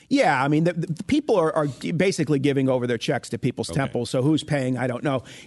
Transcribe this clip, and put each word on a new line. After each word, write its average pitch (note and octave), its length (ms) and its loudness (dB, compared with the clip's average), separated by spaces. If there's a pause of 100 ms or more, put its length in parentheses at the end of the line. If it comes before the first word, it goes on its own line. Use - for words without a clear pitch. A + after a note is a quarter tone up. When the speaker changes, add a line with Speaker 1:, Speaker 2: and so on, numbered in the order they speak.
Speaker 1:
Yeah, F3 340 2
I C#3+ 40 2
mean, D3+ 160 4
the, E3+ 100 2
the, D#3+ 140 -4
the D3+ 160 -6
people C#4+ 320 0
are, D#3+ 200 2
are D3+ 120 0
g-, D#3 240 -8
basically E3 480 2
giving C3+ 280 2
over B2+ 200 2
their A#2+ 100 0
checks B2+ 320 -4
to A#2+ 80 -6
People's A#2 320 -4
Speaker 2:
Okay. A2 100 -2
Speaker 1:
Temple. B2+ 280 -2
So C3 160 0
who's D3+ 200 2
paying, C3 360 -2
I B2+ 80 0
don't B2 160 -4
know. C3+ 180 0 (260)